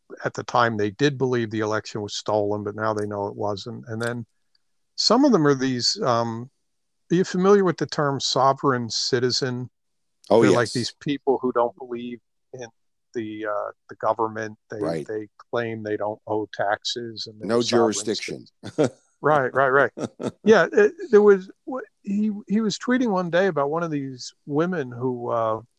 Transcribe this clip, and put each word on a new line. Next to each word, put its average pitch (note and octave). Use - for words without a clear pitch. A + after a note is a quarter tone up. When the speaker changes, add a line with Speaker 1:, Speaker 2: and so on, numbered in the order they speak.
Speaker 1:
at B2+
the B2+
time, A#2
they G#2
did C#3+
believe B2
the G#2+
election G#2+
was G#2
stolen, G#2
but G#2
now A2
they G#2+
know G2+
it A#2
wasn't. A2
And A2+
then A#2+
some B3
of C4+
them E3
are C#3+
these, C3
um, A#2
are F3
you F#3
familiar F#3+
with E3+
the D3
term C#3
sovereign C3
citizen? B2
Speaker 2:
Oh, A2
Speaker 1:
They're, -
like, A#2+
Speaker 2:
yes. -
Speaker 1:
these A#2+
people C#3
who B2+
don't A#2+
believe A#2+
in B2
the, G#2+
uh, G#2
the -
government. A2
They, A#2
Speaker 2:
Right. E2+
Speaker 1:
they G#2+
claim A2+
they G#2
don't G#2
owe G#2+
taxes A2
and G#2+
they're F#2+
Speaker 2:
No A#2
Speaker 1:
sovereign A#2
Speaker 2:
jurisdiction. G#2
Speaker 1:
citizens. B2+
Right, C#3+
right, C3+
right. C3
Speaker 2:
<laughs> -
Speaker 1:
Yeah, G3+
it, A3
there G#3
was, G3
wh-, B3+
he, G#3
he G#3
was G#3+
tweeting B3
one F3+
day F3
about C#3+
one E3
of E3+
these C3+
women D3+
who, A#2+
uh, A2+